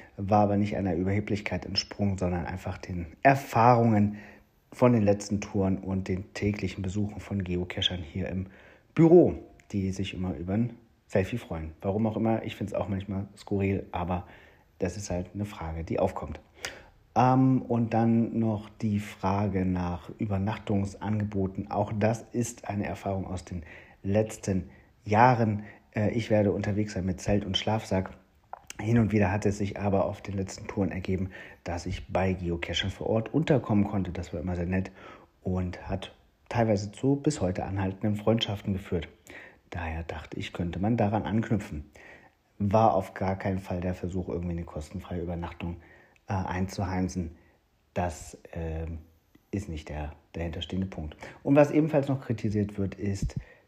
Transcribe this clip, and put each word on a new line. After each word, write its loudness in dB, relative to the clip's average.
war 4
aber 4
nicht 0
einer 0
Überheblichkeit -2
entsprungen, -2
sondern 0
einfach -8
den -6
Erfahrungen 6
von 6
den 6
letzten 2
Touren 0
und -4
den -4
täglichen -2
Besuchen -4
von -4
Geocachern -2
hier -6
im -4
Büro, 10
die 0
sich -6
immer -4
über -6
ein 0
Selfie 0
freuen. -10
Warum 0
auch -2
immer, 0
ich -8
find's -6
auch -2
manchmal -4
skurril, -2
aber -4
das -2
ist -8
halt -4
eine -6
Frage, -8
die -2
aufkommt. -2
Ähm, 6
und 0
dann 4
noch 0
die 2
Frage 0
nach -2
Übernachtungsangeboten. -2
Auch -2
das 2
ist -4
eine -2
Erfahrung -4
aus -8
den -8
letzten 0
Jahren. 6
Äh, 2
ich -2
werde 6
unterwegs -2
sein -4
mit -2
Zelt 0
und -2
Schlafsack. -2
Hin 4
und 4
wieder 4
hat 0
es 0
sich -4
aber 2
auf -4
den -8
letzten -6
Touren -2
ergeben, -4
dass -6
ich -8
bei 2
Geocachern -4
vor -6
Ort 0
unterkommen 4
konnte. -2
Das -8
war -6
immer -2
sehr -2
nett 0
und -4
hat -6
teilweise 2
zu 2
bis 0
heute -2
anhaltenden -2
Freundschaften 0
geführt. -4
Daher -6
dachte -12
ich, -8
könnte -4
man 2
daran 2
anknüpfen. -2
War 4
auf -2
gar -2
keinen -2
Fall -6
der -2
Versuch, -6
irgendwie -4
eine -6
kostenfreie -8
Übernachtung, -6
äh, -4
einzuheimsen. -2
Das, -6
ähm, -6
ist -4
nicht -10
der -8
dahinterstehende -4
Punkt. -10
Und 4
was 8
ebenfalls 2
noch 0
kritisiert -2
wird, -2
ist -4